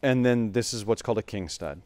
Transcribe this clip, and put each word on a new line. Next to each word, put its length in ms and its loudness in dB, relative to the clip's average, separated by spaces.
And 220 4
then 260 4
this 220 0
is 100 -6
what's 180 0
called 160 -2
a 60 -4
king 240 -8
stud. 380 -10